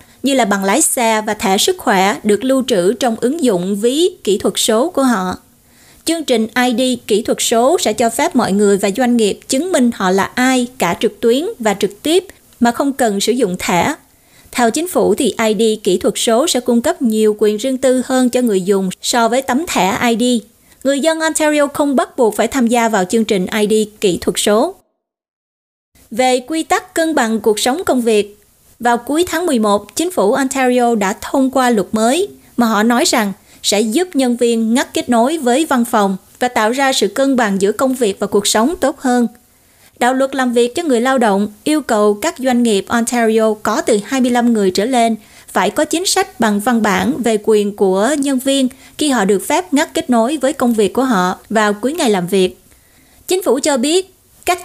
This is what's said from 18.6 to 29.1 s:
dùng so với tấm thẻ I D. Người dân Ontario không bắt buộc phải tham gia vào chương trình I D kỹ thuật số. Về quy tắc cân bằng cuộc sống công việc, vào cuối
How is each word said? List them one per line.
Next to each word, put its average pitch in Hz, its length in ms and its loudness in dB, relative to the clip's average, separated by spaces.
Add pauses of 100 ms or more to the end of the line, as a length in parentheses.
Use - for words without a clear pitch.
dùng 190 280 0 (120)
so 233 260 0
với 254 140 0
tấm 269 260 -2
thẻ 196 300 -2 (100)
I 233 320 0
D. - 40 -20 (400)
Người 277 160 0
dân 320 200 0
Ontario 302 460 0
không 285 300 -2
bắt 359 200 -2
buộc 220 200 2
phải 226 120 0
tham 247 180 0
gia 233 220 2
vào 202 160 0
chương 226 200 0
trình 190 220 -2
I 214 200 -2
D 214 340 0
kỹ 175 200 0
thuật 180 180 -4
số. 233 360 0 (1400)
Về 254 360 2
quy 320 160 -4
tắc 370 320 -2
cân 320 200 0
bằng 226 260 0
cuộc 214 180 2
sống 302 280 -2
công 254 160 0
việc, 208 360 0 (420)
vào 240 180 2
cuối 294 300 -2